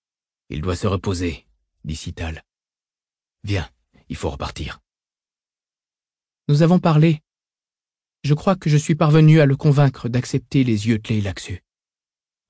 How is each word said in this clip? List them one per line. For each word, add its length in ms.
Il 140
doit 140
se 100
reposer, » 600
dit 120
Cital. « 460
Viens, 260
il 80
faut 140
repartir. » 500
Nous 140
avons 160
parlé. 420
Je 80
crois 240
que 140
je 80
suis 160
parvenu 460
à 60
le 100
convaincre 520
d'accepter 560
les 240
yeux 80
de 60
Tleilaxu. 600